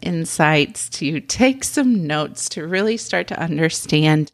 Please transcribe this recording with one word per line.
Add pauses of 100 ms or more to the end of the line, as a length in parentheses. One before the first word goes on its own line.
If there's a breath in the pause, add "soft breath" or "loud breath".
insights,
to
take
some
notes,
to
really
start
to
understand